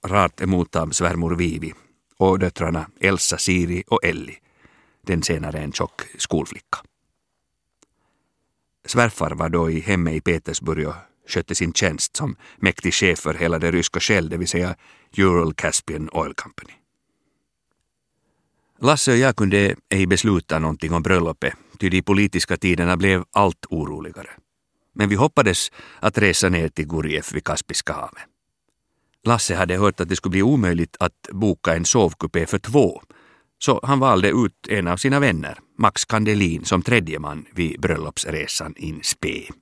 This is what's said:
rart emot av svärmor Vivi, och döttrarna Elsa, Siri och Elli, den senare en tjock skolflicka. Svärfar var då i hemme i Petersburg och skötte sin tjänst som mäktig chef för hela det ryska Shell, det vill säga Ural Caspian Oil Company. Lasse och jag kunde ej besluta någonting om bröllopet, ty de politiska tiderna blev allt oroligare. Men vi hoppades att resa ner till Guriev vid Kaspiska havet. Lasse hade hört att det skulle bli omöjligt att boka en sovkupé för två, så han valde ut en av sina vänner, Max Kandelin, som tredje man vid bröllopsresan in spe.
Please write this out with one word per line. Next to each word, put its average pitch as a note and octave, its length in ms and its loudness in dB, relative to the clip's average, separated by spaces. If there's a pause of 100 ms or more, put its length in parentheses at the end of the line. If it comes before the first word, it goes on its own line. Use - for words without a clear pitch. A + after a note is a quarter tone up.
rart F#2+ 340 2
emot F2+ 340 0
av D#2+ 160 0
svärmor E2+ 440 0
Vivi, D#2+ 380 -2 (440)
och F#2+ 220 4
döttrarna E2 500 -2 (100)
Elsa, F#2 380 0
Siri F2+ 500 0
och - 160 0
Elli, E2 340 -4 (640)
den F2 220 -2
senare D#2 360 -4
en D2 120 -8
tjock - 300 -8 (160)
skolflicka. - 600 -6 (2000)
Svärfar G#2+ 460 0
var D#2+ 180 -4
då E2 200 0
i E2 100 -2
hemme E2+ 340 -2
i D#2 80 -4
Petersburg D#2 680 -4
och D2+ 80 -8 (320)
skötte - 280 -6
sin E2+ 180 -2
tjänst - 420 -2
som D3 200 -6 (220)
mäktig F#2 360 0
chef F2+ 260 2
för D#2 140 -4
hela E2 260 0
det E2 120 0
ryska F2 280 0
Shell, F2 300 0
det E2+ 80 -6
vill F2 100 -4
säga F2+ 280 -2 (420)
Ural F2 360 4
Caspian D#2 580 -4
Oil D#2+ 220 -4
Company. - 400 -16 (2000)
Lasse C#3 320 4
och A#2+ 60 6
jag B2+ 180 4
kunde G2+ 400 4 (140)
ej F#2+ 180 2
besluta F2+ 520 2
någonting D#2 340 -2
om E2 100 0
bröllopet, E2 500 0 (260)
ty F#2 100 0
de F2+ 120 2
politiska F#2+ 560 0
tiderna F2 400 2
blev F#2 340 2
allt G2+ 380 0
oroligare. D#2 600 -8 (640)
Men G#2 160 0
vi G2+ 60 2
hoppades A2 560 2 (280)
att - 180 0
resa G2 320 4
ner E2+ 200 2
till D2+ 180 -6
Guriev D#2 460 -4
vid D2 100 -4
Kaspiska - 500 -6
havet. - 300 -12 (1000)
Lasse A2 320 2
hade F2+ 220 2
hört G2+ 220 2
att E2+ 100 -2
det - 60 0
skulle - 160 -4
bli G2 120 2
omöjligt F#2+ 560 2
att - 320 -4
boka F#2+ 440 0
en E2+ 100 -2
sovkupé E2+ 600 2
för G2 140 -2
två, A2+ 420 0 (580)
så - 240 0
han C3+ 160 0
valde G#2+ 300 4
ut G#2 380 0
en G2+ 200 -2
av F2 100 -2
sina C#3 220 0
vänner, E2 400 -2 (180)
Max - 280 0
Kandelin, G#2 600 0
som F#2 160 2
tredje E2+ 380 0
man D2+ 340 -10
vid E2 280 -4
bröllopsresan D#2 960 -6
in D#2+ 260 -10
spe. - 460 -6 (120)